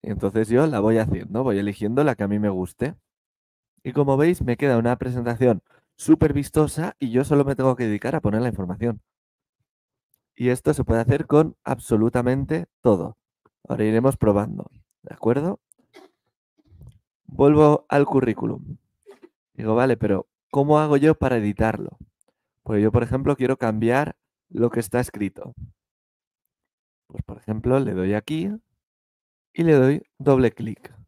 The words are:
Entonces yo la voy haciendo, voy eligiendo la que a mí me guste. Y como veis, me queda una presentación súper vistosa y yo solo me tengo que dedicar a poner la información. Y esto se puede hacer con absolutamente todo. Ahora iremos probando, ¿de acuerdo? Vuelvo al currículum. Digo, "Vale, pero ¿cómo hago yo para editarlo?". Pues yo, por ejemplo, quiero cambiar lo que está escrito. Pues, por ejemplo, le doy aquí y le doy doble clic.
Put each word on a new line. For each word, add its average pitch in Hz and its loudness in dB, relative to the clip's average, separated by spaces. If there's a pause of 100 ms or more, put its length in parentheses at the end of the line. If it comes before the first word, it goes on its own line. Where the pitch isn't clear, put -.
Entonces 104 -2
yo 123 4
la 139 -2
voy 110 2
haciendo, 107 -2
voy 107 0
eligiendo 104 -2
la 139 2
que - -6
a 98 -2
mí 104 -2
me 104 0
guste. 95 -6 (880)
Y 131 -10
como 139 2
veis, 165 2
me 120 -2
queda 135 2
una 117 0
presentación 120 0 (340)
súper 156 2
vistosa 151 -2
y 123 -6
yo 123 2
solo 143 2
me 135 -4
tengo 131 0
que 127 -4
dedicar 110 -4
a 156 -4
poner 107 -2
la 123 -2
información. 101 -6 (1300)
Y 123 -2
esto 127 0
se 139 -2
puede 113 0
hacer 123 0
con 156 2
absolutamente 127 -2 (140)
todo. 95 0 (500)
Ahora 110 -2
iremos 117 2
probando, 104 -2 (320)
¿de - -20
acuerdo? 147 -2 (1600)
Vuelvo 147 4
al 143 2
currículum. 113 -4 (760)
Digo, 110 -2
"Vale, 123 2
pero 101 -2 (220)
¿cómo 147 2
hago 151 2
yo 151 4
para 127 0
editarlo?". 107 -2 (680)
Pues 104 0
yo, 107 4
por 117 2
ejemplo, 135 -2
quiero 131 -2
cambiar 117 -2 (340)
lo 117 -2
que 117 -4
está 120 -4
escrito. 104 -8 (1500)
Pues, - -12
por - -16
ejemplo, 120 -2
le 113 -4
doy 92 -2
aquí 156 -6 (1040)
y 170 -4
le 165 6
doy 139 4 (160)
doble 131 4
clic. - -12 (120)